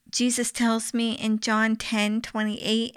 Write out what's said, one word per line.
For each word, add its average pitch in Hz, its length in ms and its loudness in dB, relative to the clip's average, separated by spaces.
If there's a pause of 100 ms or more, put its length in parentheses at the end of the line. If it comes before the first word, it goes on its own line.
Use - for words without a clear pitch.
(120)
Jesus 240 400 0
tells 226 420 0
me 233 200 0
in 214 260 0
John 220 360 2
ten 214 460 0
twenty-eight 220 760 -2